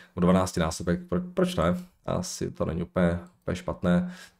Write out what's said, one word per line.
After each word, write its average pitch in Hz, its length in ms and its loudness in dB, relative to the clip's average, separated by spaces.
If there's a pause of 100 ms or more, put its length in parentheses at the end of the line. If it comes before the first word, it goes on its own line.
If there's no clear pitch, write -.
(160)
o - 40 -6
dvanácti 92 400 4
násobek, 85 400 0 (100)
pro-, 180 120 0 (120)
proč 180 220 0
ne? - 220 2 (280)
Asi 90 460 -4
to - 140 -4
není 82 180 -4
úplně, 87 360 2 (220)
úplně 87 140 -4
špatné. 90 580 0 (260)